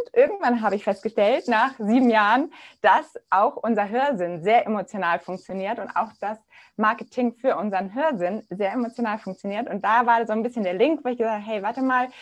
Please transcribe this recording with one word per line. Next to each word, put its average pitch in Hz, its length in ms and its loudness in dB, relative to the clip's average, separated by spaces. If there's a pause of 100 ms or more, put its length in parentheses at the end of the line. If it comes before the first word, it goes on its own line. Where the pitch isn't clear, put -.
(120)
irgendwann 330 500 2
habe 202 140 0
ich 208 80 -8
festgestellt, 214 640 0
nach 240 300 2
sieben 240 320 4
Jahren, 220 420 4 (300)
dass 240 360 4 (120)
auch 196 260 2
unser 214 320 -2
Hörsinn 190 560 -2
sehr 220 220 4
emotional 190 540 -2
funktioniert 190 600 -8
und 196 160 -12
auch 220 240 -2
das 214 200 -8 (360)
Marketing 233 600 -2
für 247 200 0
unseren 190 380 -4
Hörsinn 214 560 -2
sehr 196 240 -2
emotional 233 440 -4
funktioniert. 202 520 -8
Und 185 160 -6
da 247 200 4
war 233 200 2
so 220 80 -4
ein 220 100 -2
bisschen 240 200 -4
der 180 100 -2
Link, 269 320 2
wo 247 40 -2
ich 240 80 -4
gesagt 220 200 -2
habe, 208 120 -12
"Hey, 208 140 -6
warte 247 180 -4
mal, 254 280 0 (120)